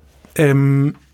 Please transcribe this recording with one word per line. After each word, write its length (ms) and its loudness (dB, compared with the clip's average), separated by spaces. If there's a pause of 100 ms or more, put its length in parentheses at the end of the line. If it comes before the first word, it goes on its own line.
(360)
Ähm, 600 0 (180)